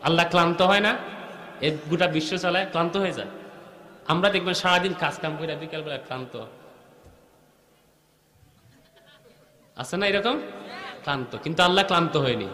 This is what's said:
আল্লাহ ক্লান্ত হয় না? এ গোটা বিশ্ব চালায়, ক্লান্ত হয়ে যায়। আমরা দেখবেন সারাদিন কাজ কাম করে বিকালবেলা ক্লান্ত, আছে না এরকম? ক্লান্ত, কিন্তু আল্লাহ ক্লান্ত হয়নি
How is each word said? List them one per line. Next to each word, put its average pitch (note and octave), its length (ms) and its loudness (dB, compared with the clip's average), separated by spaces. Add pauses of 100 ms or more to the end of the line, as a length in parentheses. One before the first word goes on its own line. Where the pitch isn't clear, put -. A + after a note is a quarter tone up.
আল্লাহ E3 260 4
ক্লান্ত E3+ 320 4
হয় G3 180 6
না? G#3+ 180 2 (640)
এ D3+ 160 0 (120)
গোটা F3 180 2
বিশ্ব D#3+ 300 0
চালায়, F3+ 340 0
ক্লান্ত E3+ 260 0
হয়ে F#3+ 140 0
যায়। G2+ 160 -8 (800)
আমরা F3 220 4
দেখবেন F#3 240 0
সারাদিন F3+ 460 2
কাজ D3 220 -2
কাম D#3 160 -4
করে D#3 180 -6
বিকালবেলা D3+ 420 -8
ক্লান্ত, B2 480 -10 (3250)
আছে C3 220 -8
না G3+ 100 2
এরকম? G3+ 320 0 (640)
ক্লান্ত, C3 420 -4
কিন্তু E3 200 2
আল্লাহ F#3 220 4
ক্লান্ত E3+ 320 2
হয়নি A#2+ 360 0